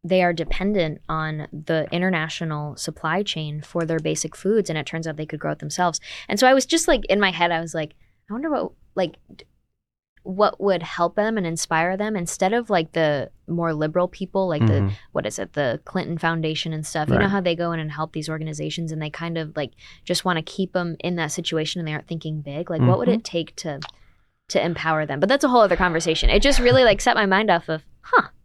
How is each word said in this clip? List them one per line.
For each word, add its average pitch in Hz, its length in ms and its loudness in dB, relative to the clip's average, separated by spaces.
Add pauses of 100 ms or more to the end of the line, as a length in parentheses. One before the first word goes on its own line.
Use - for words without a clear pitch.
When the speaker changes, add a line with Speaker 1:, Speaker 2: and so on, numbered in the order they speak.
Speaker 1:
they 185 200 2
are 175 100 4
dependent 165 720 0
on 156 440 -4
the 156 400 -2
international 160 840 -2
supply 165 440 -4
chain 151 400 -6
for 170 240 -4
their 160 140 0
basic 156 360 -4
foods. 208 360 0
And 156 80 -2
it 151 80 -6
turns 165 180 -6
out 156 120 -6
they 156 100 -6
could 151 120 -8
grow 151 120 -4
it 151 80 -6
themselves. 160 400 -2 (280)
And 202 120 -2
so 254 80 6
I 262 80 8
was 262 100 2
just, 330 220 0
like, 285 180 2
in 202 140 2
my 196 120 4
head, 170 200 2
I 165 100 0
was 165 140 -10
like, 156 180 -4 (360)
"I 202 40 -8
wonder 285 160 -6
what, 262 220 -2 (240)
like, 180 220 -2 (180)
d-, - 100 -20 (760)
what 190 360 0
would 185 240 2
help 175 320 -2
them 220 220 0
and 180 100 -2
inspire 165 480 0
them 208 220 -2
instead 185 340 -2
of, 233 180 0
like, 170 220 0
the 151 380 0 (180)
more 170 260 -2
liberal 156 360 0
people, 190 400 -4
like, 151 160 0
the, 104 80 4
Speaker 2:
Mm-hmm. 98 160 2 (240)
Speaker 1:
what - 120 -2
is - 140 -6
it, - 140 -8
the 143 320 -2
Clinton - 320 -6
Foundation 160 560 -2
and 156 120 -6
stuff." 151 220 -4
You 131 80 0
know - 60 4
Speaker 2:
Right. 196 80 2
Speaker 1:
how 196 120 0
they 175 140 0
go 170 160 -2
in 165 80 -4
and 156 120 -6
help 156 200 -6
these 156 180 -8
organizations 156 600 -6
and 160 100 -6
they 151 80 -6
kind 170 280 -8
of, 156 180 -8
like, 147 160 -6 (320)
just - 220 -2
wanna 170 160 0
keep - 340 -6
'em 175 240 -2
in 175 160 -2
that 156 160 -2
situation 160 480 -4
and 160 80 -6
they 151 60 -4
aren't 147 140 -8
thinking 156 340 -6
big. 147 280 -8
Like, 160 120 -2
what 123 180 4
would 247 80 0
Speaker 2:
Mm-hmm. 220 120 2
Speaker 1:
it 226 40 -10
take - 340 -6
to, 147 220 -8 (680)
to 165 140 2
empower 156 420 0
them? 143 160 -2
But 190 80 2
that's 277 160 4
a - 40 4
whole 247 120 6
other 180 160 6
conversation. 165 520 2
It 202 120 6
just 262 180 6
really, 247 240 8
like, 208 160 6
set - 160 2
my 214 100 2
mind 196 240 4
off 170 200 2
of, 160 140 -4 (180)
huh. - 260 2 (180)